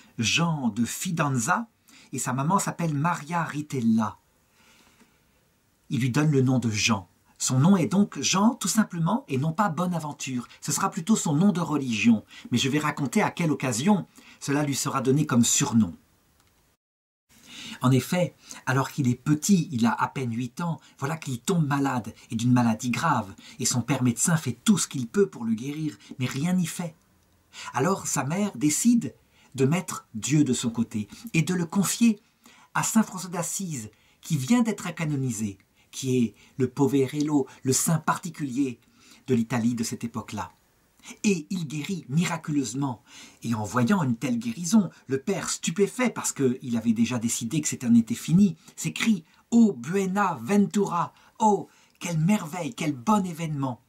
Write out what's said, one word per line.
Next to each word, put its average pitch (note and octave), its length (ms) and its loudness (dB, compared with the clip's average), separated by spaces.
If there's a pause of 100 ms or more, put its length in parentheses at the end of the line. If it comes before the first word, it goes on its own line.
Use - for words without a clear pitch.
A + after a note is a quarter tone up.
(180)
Jean C3+ 520 0
de A2 140 -2
Fidanza, D#3+ 840 -2 (440)
et D3+ 60 -6
sa - 140 -4
maman C#3+ 260 0
s'appelle E3 360 -2
Maria D#3 500 -2
Ritella. A2+ 760 0 (1700)
Il C3+ 120 -2
lui B2+ 100 0
donne D3+ 220 2
le C3+ 100 4
nom C3 160 2
de A#2 120 0
Jean. G#2 380 0 (280)
Son - 220 0
nom F3+ 180 8
est F#3 120 0
donc G3 320 0
Jean, G3 340 2
tout - 140 -6
simplement, G3 600 0
et C#3 80 -2
non D3+ 160 0
pas G#3 160 0
Bonaventure. D3 800 -6 (120)
Ce - 120 -6
sera F#3+ 180 -2
plutôt G3 260 0
son D#3+ 180 -2
nom F#3+ 180 4
de F3 80 -2
religion. B2 640 2 (260)
Mais A#2+ 80 2
je B2+ 120 0
vais C#3+ 80 0
raconter D3+ 420 -2
à F#3+ 100 2
quelle E3+ 200 -2
occasion C#3 560 0 (340)
cela C#3+ 220 -2
lui C#3 140 -2
sera C3+ 260 -4
donné C#3 240 2
comme A#2+ 180 4
surnom. G#2+ 500 2 (1900)
En B2+ 80 2
effet, C3 440 0 (320)
alors C3+ 240 -2
qu'il C3 180 -2
est B2 60 2
petit, D3+ 580 2
il A#2 120 0
a A#2 80 8
à C3+ 160 4
peine B2 260 -4
huit B2 260 -6
ans, E3 200 -2 (180)
voilà D#3 180 -2
qu'il C3+ 240 -6
tombe E3+ 260 2
malade, C3+ 480 0 (160)
et B2 60 -4
d'une A#2+ 160 4
maladie A#2+ 380 4
grave, A#2 440 0 (240)
et C3 80 -4
son B2+ 160 0
père C3 220 0
médecin B2+ 320 2
fait B2 280 -6
tout G3+ 140 6
ce - 100 -4
qu'il B2+ 200 -6
peut G3 200 2
pour A#2+ 160 -12
le A2+ 100 0
guérir, C#3+ 440 -6 (200)
mais B2+ 80 -2
rien D#3 280 -4
n'y F3+ 120 0
fait. E3+ 280 -10 (800)
Alors F#3 320 0
sa C#3 180 -4
mère G3 320 -2
décide D3+ 580 2 (400)
de C3 120 2
mettre E3 480 -2
Dieu A#2+ 300 2
de B2 100 2
son A#2 160 -2
côté, A2+ 380 -4 (260)
et E3 80 4
de F3 120 -2
le F3 120 -2
confier G#3 540 2 (540)
à - 80 -2
saint - 200 2
François F3+ 280 -8
d'Assise, E3 600 -8 (320)
qui D#3+ 140 -2
vient A3 260 2
d'être A3 320 -2
canonisé, B2+ 640 -4 (320)
qui B2+ 280 -2
est A2+ 160 0 (220)
le B2+ 120 2
poverello, C#3+ 800 0 (160)
le C3 100 0
saint D#3+ 260 0
particulier C#3 840 -4 (480)
de C3 60 2
l'Italie A#2 420 0
de A2+ 80 -4
cette - 180 -8
époque-là. G#2+ 480 -8 (720)
Et F#3 280 0
il F3 180 -6
guérit D3+ 400 -8
miraculeusement. C#3 960 -2 (380)
Et A#2 120 -4
en G#2+ 80 -2
voyant B2 400 2
une B2 140 0
telle C#3+ 220 -2
guérison, G#3 520 2 (160)
le C3 120 0
père, F3+ 320 -4
stupéfait G3 580 -2
parce - 240 -6
qu'il B2 460 -2
avait A2+ 160 2
déjà A#2 240 0
décidé A#2 420 -4
que - 80 -4
c'était B2+ 180 -6
un A#2 80 6
été A#2 200 4
fini, E3+ 420 4 (180)
s'écrie : « E3+ 480 -2 (300)
Oh, A3+ 200 6
buena F#3 680 -2
ventura ! F3+ 720 0 (260)
Oh, G3+ 300 4 (320)
quelle E3+ 180 -4
merveille, E3+ 560 0
quel D#3 200 -2
bon F#3+ 300 0
événement ! » D#3 640 -6